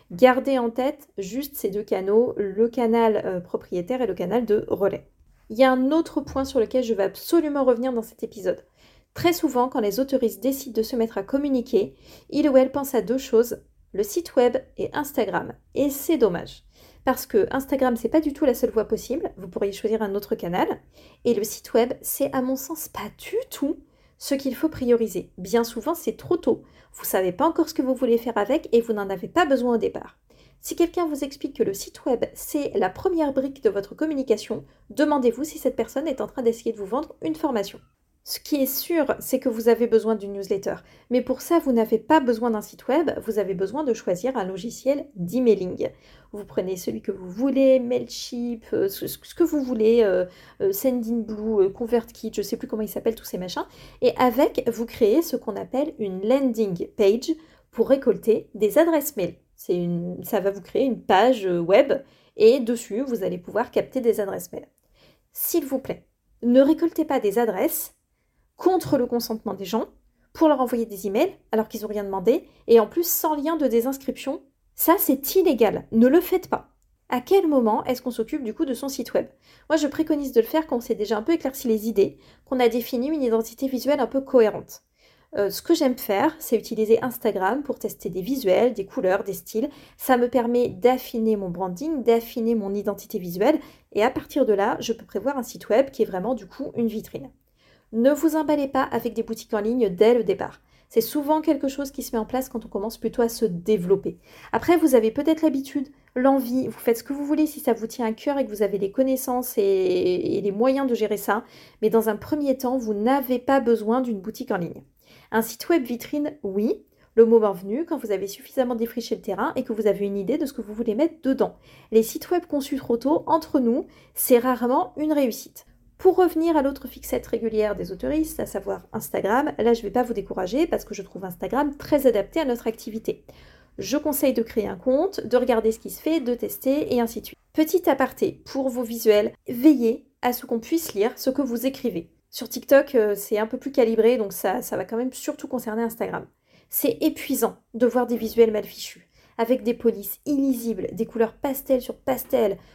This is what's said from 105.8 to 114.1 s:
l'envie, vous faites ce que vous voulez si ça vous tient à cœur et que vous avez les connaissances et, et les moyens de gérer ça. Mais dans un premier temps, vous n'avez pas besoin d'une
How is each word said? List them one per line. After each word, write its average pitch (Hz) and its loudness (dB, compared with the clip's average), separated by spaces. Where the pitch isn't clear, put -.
l'envie, 262 2
vous 226 -10
faites 233 0
ce - -14
que - -8
vous 285 -6
voulez 302 2
si - -6
ça 240 2
vous 226 -4
tient 233 -6
à 220 -2
cœur 277 -2
et 262 0
que 208 -10
vous 208 -2
avez 196 0
les 196 -2
connaissances 262 -2
et, 208 4
et 185 2
les 196 -2
moyens 262 2
de 240 0
gérer 208 0
ça. 208 -2
Mais 214 2
dans 220 2
un 208 2
premier 277 -2
temps, 262 -2
vous 214 -4
n'avez 254 2
pas 277 4
besoin 226 2
d'une 226 -4